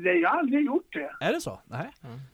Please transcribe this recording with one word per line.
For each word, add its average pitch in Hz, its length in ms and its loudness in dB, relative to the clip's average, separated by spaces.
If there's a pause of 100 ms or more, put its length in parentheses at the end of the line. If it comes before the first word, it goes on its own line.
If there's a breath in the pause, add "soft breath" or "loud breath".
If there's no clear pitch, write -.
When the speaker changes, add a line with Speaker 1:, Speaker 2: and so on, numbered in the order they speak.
Speaker 1:
det, 180 100 4
jag 170 160 4
har 277 100 4
aldrig 285 260 2
gjort 277 280 -2
det. 285 180 -6 (100)
Speaker 2:
Är 175 120 2
det 330 80 -4
så? 95 240 -8
Nej. 185 260 -8 (120)
Speaker 3:
Mm. 131 140 -14 (160)